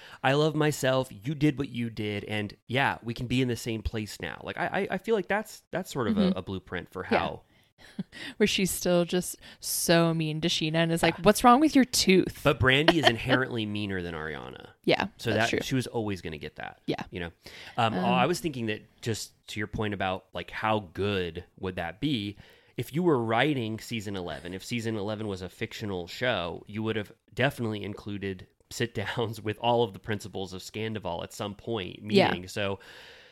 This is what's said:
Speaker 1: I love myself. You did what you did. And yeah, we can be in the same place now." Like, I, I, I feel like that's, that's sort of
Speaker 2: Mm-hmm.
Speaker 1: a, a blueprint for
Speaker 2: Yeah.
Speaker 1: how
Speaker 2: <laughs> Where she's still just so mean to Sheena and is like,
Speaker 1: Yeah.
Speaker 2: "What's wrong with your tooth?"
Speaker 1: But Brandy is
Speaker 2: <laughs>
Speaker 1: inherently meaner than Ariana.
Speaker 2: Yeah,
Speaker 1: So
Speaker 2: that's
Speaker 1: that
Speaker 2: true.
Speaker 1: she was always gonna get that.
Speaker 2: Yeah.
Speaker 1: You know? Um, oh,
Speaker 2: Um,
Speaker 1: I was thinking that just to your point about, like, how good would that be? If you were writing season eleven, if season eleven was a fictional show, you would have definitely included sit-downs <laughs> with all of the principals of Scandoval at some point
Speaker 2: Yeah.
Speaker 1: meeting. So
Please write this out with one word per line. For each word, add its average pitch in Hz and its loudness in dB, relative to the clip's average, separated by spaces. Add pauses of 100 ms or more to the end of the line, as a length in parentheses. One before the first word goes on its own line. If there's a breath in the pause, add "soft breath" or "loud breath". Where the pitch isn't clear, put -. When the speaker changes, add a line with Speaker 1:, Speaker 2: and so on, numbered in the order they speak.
(220 loud breath)
Speaker 1:
I 131 4
love 151 4
myself. 139 2 (140)
You 151 -4
did 143 2
what 139 -4
you 117 -4
did. 107 -4
And 104 -4 (120)
yeah, 117 0
we 117 -4
can 120 -8
be 123 2
in 131 2
the 120 0
same 110 -6
place 110 -6
now." 71 -10
Like, 95 -8
I, 170 -2
I, 190 -2
I 190 -2
feel 226 0
like 202 0
that's, 208 -4
that's 185 -6
sort 127 0
of - 4
Speaker 2:
Mm-hmm. 95 4
Speaker 1:
a, - -8
a - -6
blueprint 92 -8
for 92 -8
Speaker 2:
Yeah. - 2
Speaker 1:
how 82 -4 (560 soft breath)
Speaker 2:
<laughs> - -12
Where 214 6
she's 190 2
still 175 4
just 175 -2 (240 loud breath)
so 170 4
mean 160 -2
to 160 2
Sheena 160 0
and 165 4
is 170 0
like, 165 4
Speaker 1:
Yeah. 170 -10
Speaker 2:
"What's 208 8
wrong 240 10
with 302 6
your 269 10
tooth?" - 4
Speaker 1:
But 143 4
Brandy 147 6
is 135 4
Speaker 2:
<laughs> 123 6
Speaker 1:
inherently 120 0
meaner 104 -2
than 85 -4
Ariana. 76 -8 (180)
Speaker 2:
Yeah, - 2 (100)
Speaker 1:
So - -2
Speaker 2:
that's 110 2
Speaker 1:
that 110 2
Speaker 2:
true. - 0
Speaker 1:
she - -2
was 120 0
always 104 -4
gonna 80 -8
get 73 -12
that. 50 -12
Speaker 2:
Yeah. - -4 (100)
Speaker 1:
You 92 -6
know? 85 -8 (460 loud breath)
Um, 113 4
oh, - -2
Speaker 2:
Um, 90 0
Speaker 1:
I 123 4
was 170 0
thinking 127 -4
that 107 -2 (180)
just - -4 (180)
to - -8
your 104 -4
point 107 -4
about, 95 -2
like, 87 -8
how 107 0
good 90 -2 (160)
would 92 -6
that 85 -6
be? 107 -2 (400 soft breath)
If 127 -8
you 170 0
were 143 4
writing 113 0
season 104 -6
eleven, 87 -8
if 95 -10
season 113 -2
eleven 107 -4
was 95 -6
a 92 -8
fictional 95 -6
show, 92 -2
you 104 -8
would 110 0
have 104 -6 (220)
definitely 113 -2
included 98 -8 (240)
sit-downs 113 -4
<laughs> - -14
with 104 -4
all 120 2
of 104 -4
the 98 -14
principals 95 -8
of 95 -10
Scandoval 104 -6
at 98 -12
some 104 -6
point 101 -6
Speaker 2:
Yeah. 147 4
Speaker 1:
meeting. 90 -6
So 98 -4 (520 loud breath)